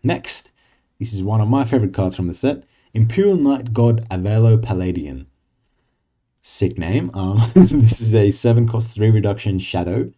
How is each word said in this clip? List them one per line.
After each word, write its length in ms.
Next, 480
this 140
is 100
one 180
of 80
my 160
favorite 300
cards 220
from 100
the 80
set, 300
Imperial 420
Knight 360
God 360
Avelo 520
Palladian. 680
Sick 380
name. 340
Um, 260
<laughs> 60
this 460
is 140
a 160
seven 360
cost, 280
three 160
reduction 480
shadow. 600